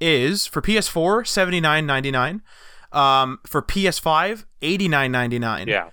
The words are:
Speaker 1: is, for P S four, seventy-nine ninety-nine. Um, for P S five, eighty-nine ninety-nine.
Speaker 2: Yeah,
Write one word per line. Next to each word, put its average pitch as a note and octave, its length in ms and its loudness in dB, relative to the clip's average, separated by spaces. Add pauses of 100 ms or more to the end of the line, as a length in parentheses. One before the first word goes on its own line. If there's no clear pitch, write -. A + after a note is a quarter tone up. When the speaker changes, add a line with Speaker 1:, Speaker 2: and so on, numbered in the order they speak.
Speaker 1:
is, D#3+ 460 2
for - 160 -4
P G#3+ 160 2
S G3+ 80 -2
four, F#3+ 380 0
seventy-nine E3 600 0
ninety-nine. C3+ 580 -2 (500)
Um, C3+ 520 2
for - 160 -4
P F#3+ 280 0
S E3+ 100 -2
five, F3+ 480 0 (160)
eighty-nine D#3 480 0
ninety-nine. A#2+ 560 -2
Speaker 2:
Yeah, F#2+ 260 -2